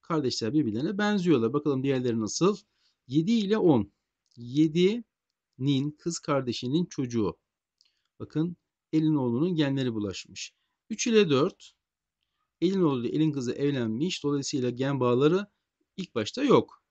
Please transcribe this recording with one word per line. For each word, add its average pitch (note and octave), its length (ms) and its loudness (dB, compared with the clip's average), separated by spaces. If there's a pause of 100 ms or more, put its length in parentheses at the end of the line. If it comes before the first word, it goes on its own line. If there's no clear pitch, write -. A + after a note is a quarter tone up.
Kardeşler B2+ 520 -2
birbirlerine D3 440 -2
benziyorlar. F3 560 2
Bakalım C#3+ 300 -2
diğerleri B2+ 360 0
nasıl? E3 380 0 (500)
Yedi E3 240 0
ile G#3+ 260 2
on. C#3 340 4 (460)
Yedinin D3 1600 -2
kız E3 200 -6
kardeşinin C3 680 -2
çocuğu. A#2 520 -4 (840)
Bakın, D#3+ 380 -6 (360)
Elinoğlu'nun D#3 640 0
genleri C3+ 380 0
bulaşmış. G2 600 -8 (360)
Üç - 180 -6
ile G#3+ 220 4
dört. C#3+ 440 0 (880)
Elinoğlu D#3+ 440 2
ile A#2 100 -4
elin D#3 160 2
kızı B2 220 -4
evlenmiş. C#3 680 -2
Dolayısıyla C#3 460 -2
gen C3 300 -2
bağları C#3+ 480 2 (500)
ilk - 180 -10
başta A#2 280 -4
yok. E3+ 480 2